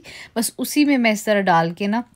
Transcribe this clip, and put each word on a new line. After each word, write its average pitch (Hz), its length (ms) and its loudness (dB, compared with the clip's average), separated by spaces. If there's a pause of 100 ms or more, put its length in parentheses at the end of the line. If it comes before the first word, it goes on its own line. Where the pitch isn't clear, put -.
(360)
बस 233 240 -2
उसी 285 260 -4
में 277 120 2
मैं 233 160 2
इस 208 120 -6
तरह 208 180 2
डाल 170 300 4
के 202 140 -4
ना 226 160 0 (120)